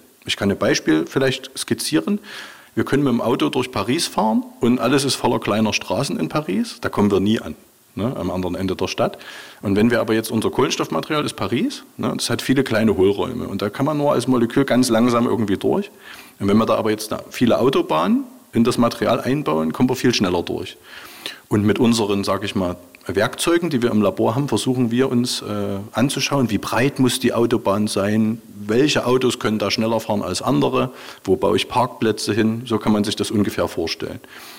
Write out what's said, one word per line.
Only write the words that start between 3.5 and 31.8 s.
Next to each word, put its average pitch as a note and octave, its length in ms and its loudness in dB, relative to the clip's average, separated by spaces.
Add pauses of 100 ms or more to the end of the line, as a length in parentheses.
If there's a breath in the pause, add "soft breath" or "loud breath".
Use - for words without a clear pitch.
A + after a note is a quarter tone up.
Paris A#2 360 -2
fahren A3 360 0 (160)
und B2 200 2
alles C3+ 260 2
ist B2+ 100 -2
voller B2 240 0
kleiner G#2+ 320 0
Straßen - 480 -4
in D#3+ 80 -2
Paris, F#3 540 -4
da - 80 -4
kommen G#2 200 2
wir F#2+ 120 4
nie G#2+ 180 2
an, D#2 160 -10 (400)
ne, A#2 220 -4
am F2+ 120 -4
anderen F2+ 260 -4
Ende F#2 200 -2
der F2+ 140 -4
Stadt. - 300 -4 (420 loud breath)
Und G2 160 0
wenn A2+ 120 6
wir A2+ 120 2
aber A2 140 0
jetzt, A2 160 -2
unser G#2 180 0
Kohlenstoffmaterial D3+ 720 -2
ist - 140 -6
Paris, C3 460 -2 (120)
ne, A#2+ 220 -2
das - 120 -4
hat A#2 120 -2
viele C3 240 2
kleine G#2+ 320 2
Hohlräume F2+ 500 0
und G2 140 -6
da G#2 80 -2
kann C3+ 160 -4
man D3+ 120 0
nur C#3+ 140 2
als B2+ 160 0
Molekül B2+ 380 2
ganz B2+ 240 2
langsam A#2 380 4
irgendwie G#2 280 0
durch. F#3 340 0 (520 loud breath)
Und G2 80 0
wenn G#2 80 6
wir A2 80 4
da A2+ 100 2
aber A2 160 0
jetzt - 220 -4
da - 160 -8
viele - 300 2
Autobahnen E3+ 680 2 (260)
in A#2 120 4
das A#2+ 160 2
Material A#2 420 2
einbauen, D3 520 -2
kommen B2+ 160 2
wir B2+ 60 0
viel B2 160 2
schneller F2+ 300 0
durch. F2+ 340 -6 (720 loud breath)
Und G#2 160 2
mit G#2 120 4
unseren, A2 460 2
sag G2 200 -2
ich G2+ 120 -4
mal, F2+ 220 -2 (280)
Werkzeugen, D#3+ 640 0
die B2 140 0
wir A#2+ 80 2
im G#2+ 100 2
Labor A2 320 0
haben, C#3 140 -2
versuchen B2 420 0
wir B2 200 2
uns, B2 340 -2
äh, - 20 -12 (460)
anzuschauen, C3+ 580 0
wie G2+ 80 -2
breit B2 400 0
muss B2+ 220 2
die A#2 140 0
Autobahn G#2+ 540 2
sein, G#2+ 540 0 (140)
welche A2+ 500 0
Autos B2 320 2
können G#2+ 220 0
da G2+ 100 0
schneller A2+ 300 0
fahren G#2+ 240 -4
als F#2 180 -4
andere, B2+ 500 0 (320 loud breath)
wo F#2+ 120 2
baue G2 220 2
ich - 120 0
Parkplätze A2+ 640 0